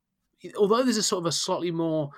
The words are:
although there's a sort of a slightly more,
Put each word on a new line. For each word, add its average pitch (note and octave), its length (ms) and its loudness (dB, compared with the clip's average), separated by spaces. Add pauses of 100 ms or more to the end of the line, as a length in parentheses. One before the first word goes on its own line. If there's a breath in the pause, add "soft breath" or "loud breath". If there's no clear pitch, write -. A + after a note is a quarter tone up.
(580)
although G#3+ 260 4
there's A#3+ 140 2
a G3+ 60 0
sort F#3 180 0
of E3+ 60 -2
a D#3 40 2
slightly E3 400 -2
more, D#3+ 460 -2